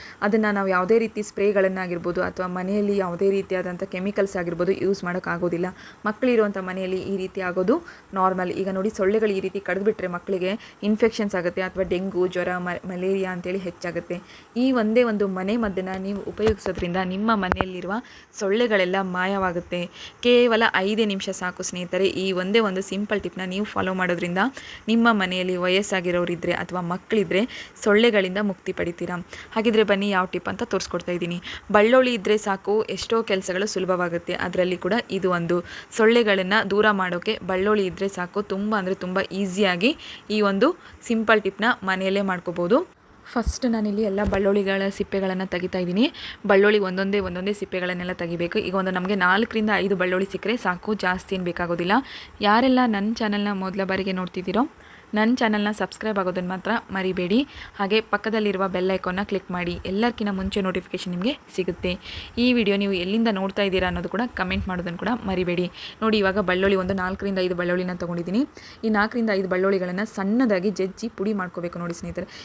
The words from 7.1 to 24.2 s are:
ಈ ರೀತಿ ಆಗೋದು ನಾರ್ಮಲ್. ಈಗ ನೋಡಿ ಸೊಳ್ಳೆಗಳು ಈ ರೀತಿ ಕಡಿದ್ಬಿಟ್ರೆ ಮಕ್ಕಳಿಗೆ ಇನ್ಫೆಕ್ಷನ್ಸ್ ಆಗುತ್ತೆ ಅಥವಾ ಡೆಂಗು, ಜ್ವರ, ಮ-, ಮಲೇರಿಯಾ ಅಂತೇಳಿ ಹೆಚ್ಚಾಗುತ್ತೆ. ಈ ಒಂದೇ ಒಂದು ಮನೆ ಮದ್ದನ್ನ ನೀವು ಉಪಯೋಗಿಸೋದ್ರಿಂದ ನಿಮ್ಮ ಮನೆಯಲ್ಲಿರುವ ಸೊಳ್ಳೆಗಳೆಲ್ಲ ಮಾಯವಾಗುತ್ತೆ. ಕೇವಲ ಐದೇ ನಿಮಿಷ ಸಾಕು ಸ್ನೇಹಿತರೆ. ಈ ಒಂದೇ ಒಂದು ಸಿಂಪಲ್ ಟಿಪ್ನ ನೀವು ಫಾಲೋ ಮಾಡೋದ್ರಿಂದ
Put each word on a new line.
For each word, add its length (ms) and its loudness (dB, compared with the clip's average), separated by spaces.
ಈ 40 0
ರೀತಿ 240 -6
ಆಗೋದು 360 2
ನಾರ್ಮಲ್. 380 2
ಈಗ 160 -2
ನೋಡಿ 220 -2
ಸೊಳ್ಳೆಗಳು 420 2
ಈ 80 -2
ರೀತಿ 200 -4
ಕಡಿದ್ಬಿಟ್ರೆ 460 -2
ಮಕ್ಕಳಿಗೆ 460 -2
ಇನ್ಫೆಕ್ಷನ್ಸ್ 520 0
ಆಗುತ್ತೆ 280 -2
ಅಥವಾ 220 -2
ಡೆಂಗು, 420 0
ಜ್ವರ, 220 -2
ಮ-, 300 -6
ಮಲೇರಿಯಾ 440 -2
ಅಂತೇಳಿ 260 -6
ಹೆಚ್ಚಾಗುತ್ತೆ. 600 -8
ಈ 160 2
ಒಂದೇ 300 4
ಒಂದು 260 0
ಮನೆ 280 -2
ಮದ್ದನ್ನ 320 -2
ನೀವು 220 -6
ಉಪಯೋಗಿಸೋದ್ರಿಂದ 720 -2
ನಿಮ್ಮ 300 -2
ಮನೆಯಲ್ಲಿರುವ 580 -2
ಸೊಳ್ಳೆಗಳೆಲ್ಲ 600 2
ಮಾಯವಾಗುತ್ತೆ. 800 -2
ಕೇವಲ 400 6
ಐದೇ 300 2
ನಿಮಿಷ 240 -2
ಸಾಕು 340 -4
ಸ್ನೇಹಿತರೆ. 460 0
ಈ 240 -2
ಒಂದೇ 360 2
ಒಂದು 140 -4
ಸಿಂಪಲ್ 380 -2
ಟಿಪ್ನ 260 -8
ನೀವು 180 -4
ಫಾಲೋ 300 -2
ಮಾಡೋದ್ರಿಂದ 460 0